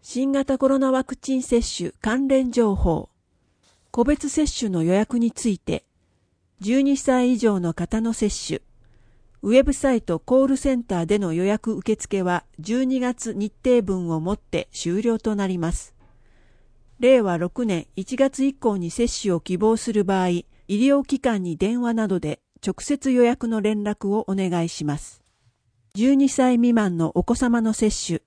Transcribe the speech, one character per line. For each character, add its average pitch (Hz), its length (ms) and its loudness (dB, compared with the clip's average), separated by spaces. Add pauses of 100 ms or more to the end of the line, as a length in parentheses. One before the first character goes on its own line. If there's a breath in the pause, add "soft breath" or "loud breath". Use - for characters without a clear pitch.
新 269 320 -2
型 269 240 0
コ 269 100 2
ロ 269 120 4
ナ 262 120 2
ワ 262 140 2
ク 262 100 -8
チ - 180 -4
ン 254 80 0
接 240 240 2
種 - 260 -6 (100)
関 262 260 0
連 262 240 2
情 220 240 2
報。 165 340 0 (840)
個 233 120 0
別 294 240 0
接 294 260 0
種 220 160 -4
の 175 140 0
予 170 80 2
約 214 260 2
に 233 140 2
つ - 160 -4
い 196 120 0
て、 - 260 -6 (760)
十 233 220 0
二 277 160 2
歳 254 340 2
以 247 60 2
上 208 220 2
の 170 140 -2
方 214 280 -4
の 226 100 -2
接 - 360 -4
種、 - 140 -6 (800)
ウ 202 80 0
ェ 262 120 8
ブ 285 100 0
サ 269 200 0
イ 226 80 0
ト 165 180 -4
コ 262 240 2
ー 277 40 2
ル 269 100 0
セ 269 180 -2
ン 240 80 -4
タ 180 180 -4
ー 165 40 -2
で 202 140 0
の 180 140 -2
予 175 100 -2
約 208 300 -2
受 208 220 -2
付 196 260 -6
は 180 240 -2 (140)
十 226 260 -2
二 262 160 -2
月 247 320 -4
日 208 200 -4 (100)
程 247 180 4
分 185 280 -2
を 160 120 0
も 180 120 -2
っ - 40 -4
て - 340 -6
終 180 300 -4
了 226 180 0
と 214 160 -2
な 202 100 -2
り 185 120 -2
ま 170 160 -2
す。 - 200 -12 (1040)
令 247 220 6
和 185 160 0
六 180 280 -4
年 185 300 -2
一 196 200 -8
月 269 300 0
以 269 80 0
降 214 240 -2
に 170 120 -4
接 - 320 -4
種 202 120 0
を 165 80 -2
希 180 160 -4
望 220 200 2
す 233 140 -6
る 208 140 2
場 190 180 0
合、 180 60 2
医 175 160 -2 (240)
療 269 360 2
機 269 140 -2
関 214 240 -2
に 175 140 -4
電 233 240 0
話 233 120 -2
な 226 140 -2
ど 185 120 0
で 151 200 -6 (260)
直 190 140 -4
接 269 320 -2
予 247 120 4
約 240 260 0
の 220 100 -2
連 208 240 0
絡 208 240 -4
を 208 200 -2
お 190 80 -2
願 180 280 0
い 170 60 -2
し - 160 -8
ま 147 120 -2
す。 - 240 -16 (720)
十 240 200 2
二 269 160 4
歳 254 260 2
未 240 160 4
満 208 260 2
の 160 180 0
お 175 80 2
子 240 120 0
様 240 260 2
の 220 120 0
接 - 340 -2
種 165 200 -4